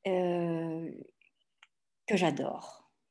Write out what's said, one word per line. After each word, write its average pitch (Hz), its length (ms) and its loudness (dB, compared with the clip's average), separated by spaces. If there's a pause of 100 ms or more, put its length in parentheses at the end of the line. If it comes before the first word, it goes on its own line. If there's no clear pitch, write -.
euh, 170 800 0 (1160)
que 214 100 2
j'adore, - 760 -2 (200)